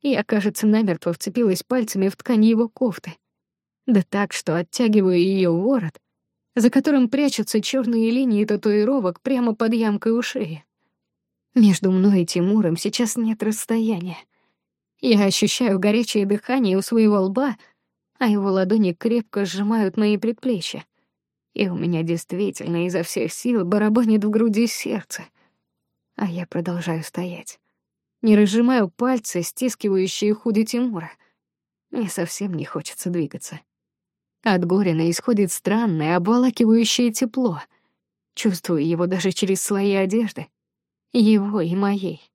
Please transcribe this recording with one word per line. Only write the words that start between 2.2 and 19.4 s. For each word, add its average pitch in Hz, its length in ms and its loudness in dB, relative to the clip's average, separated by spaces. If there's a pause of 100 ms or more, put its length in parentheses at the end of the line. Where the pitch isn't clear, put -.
его 226 240 4
кофты. 190 460 -6 (720)
Да 208 160 4
так, 202 300 -4
что 165 240 -4
оттягиваю 185 640 2
её 185 360 2
ворот, 202 440 -2 (560)
за 240 140 4
которым 269 380 2
прячутся 269 540 0
чёрные 226 480 0
линии 233 340 2
татуировок 208 760 0
прямо 247 340 0
под 226 200 0
ямкой 220 380 0
у 233 100 0
шеи. 160 420 -8 (880)
Между 196 380 4
мной 185 300 4
и 170 40 0
Тимуром 180 500 0
сейчас 220 400 -4
нет 220 260 -2
расстояния. 220 760 -4 (840)
Я 214 240 4
ощущаю 202 540 0
горячее 208 480 0
дыхание 208 500 0
у 196 60 0
своего 214 380 4
лба, 208 360 -2 (640)
а 262 80 0
его 202 240 2
ладони 190 420 2
крепко 220 520 -4